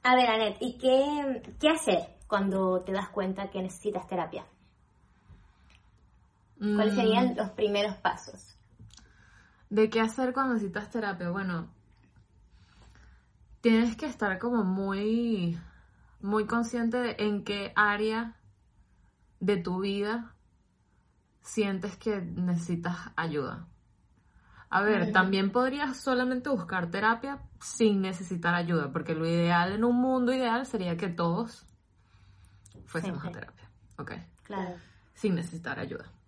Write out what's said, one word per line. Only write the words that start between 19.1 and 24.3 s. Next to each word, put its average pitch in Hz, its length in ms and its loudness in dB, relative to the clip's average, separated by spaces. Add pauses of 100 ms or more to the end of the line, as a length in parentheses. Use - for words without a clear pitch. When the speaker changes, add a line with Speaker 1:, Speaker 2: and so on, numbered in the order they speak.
Speaker 2:
de 190 180 2
tu 180 240 -2
vida 202 540 -4 (1040)
sientes 196 560 -2
que 208 240 -4
necesitas 175 760 -2 (180)
ayuda. 143 520 -4 (1000)